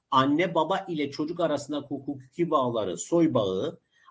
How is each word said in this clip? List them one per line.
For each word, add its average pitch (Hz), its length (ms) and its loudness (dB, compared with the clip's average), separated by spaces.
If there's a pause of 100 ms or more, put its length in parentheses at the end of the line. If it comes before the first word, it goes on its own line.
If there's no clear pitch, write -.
(100)
anne 147 440 4
baba 165 340 0
ile 147 220 -4
çocuk 165 300 -6
arasında 147 380 -2
hukuki 143 720 -6
bağları, 117 480 0
soy 165 360 2
bağı, 110 460 0 (300)